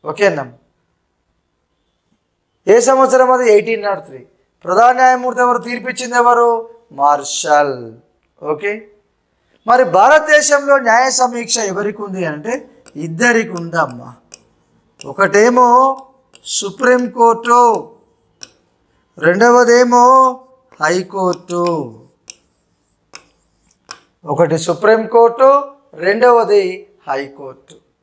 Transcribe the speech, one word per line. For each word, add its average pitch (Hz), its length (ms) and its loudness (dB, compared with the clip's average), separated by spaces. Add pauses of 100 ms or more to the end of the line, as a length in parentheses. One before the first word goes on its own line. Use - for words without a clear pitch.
ఓకేనా? 156 440 -2 (2250)
ఏ 214 120 6
సంవత్సరం 254 520 2
అది? 247 200 2
ఎయిటీన్ 214 320 0
నాట్ 202 220 -6
త్రీ. 131 220 -20 (360)
ప్రధాన 226 320 2
న్యాయమూర్తి 254 460 0
ఎవరు? 247 160 0
తీర్పిచ్చింది 240 580 -8
ఎవరు? 240 540 0 (220)
మార్షల్. 139 1000 -2 (500)
ఓకే, 202 480 -8 (760)
మరి 254 160 4
భారతదేశంలో 285 920 2
న్యాయ 247 320 0
సమీక్ష 240 480 -4
ఎవరికి 208 440 -6
ఉంది 190 240 -8
అంటే 160 440 -8 (260)
ఇద్దరికి 208 540 -2
ఉందమ్మా. 160 680 -8 (920)
ఒకటేమో 208 600 2 (760)
సుప్రీంకోర్టు, 233 1500 0 (1300)
రెండవదేమో 240 880 4 (760)
హైకోర్టు. 175 840 -4 (2500)
ఒకటి 160 320 -2
సుప్రీంకోర్టు, 233 1120 0 (220)
రెండవది 202 960 0 (220)
హైకోర్టు. 135 680 -12 (280)